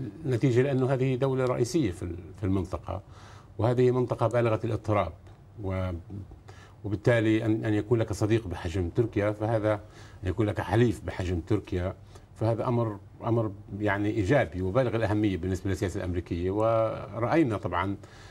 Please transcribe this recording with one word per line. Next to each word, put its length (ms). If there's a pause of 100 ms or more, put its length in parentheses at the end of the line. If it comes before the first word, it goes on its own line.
(260)
نتيجة 360
لأنه 320
هذه 220
دولة 300
رئيسية 460
في 120
ال-، 120 (240)
في 40
المنطقة، 580 (560)
وهذه 340
منطقة 360
بالغة 360
الاضطراب، 480 (520)
و-، 280 (920)
وبالتالي 640
أن، 200
أن 80
يكون 260
لك 140
صديق 340
بحجم 420
تركيا، 420
فهذا، 420 (500)
أن 60
يكون 160
لك 160
حليف 440
بحجم 340
تركيا، 560 (440)
فهذا 280
أمر، 300 (260)
أمر 280 (280)
يعني 300
إيجابي 520
وبالغ 340
الأهمية 420
بالنسبة 320
للسياسة 280
الأمريكية. 540
ورأينا 1080
طبعا 380 (360)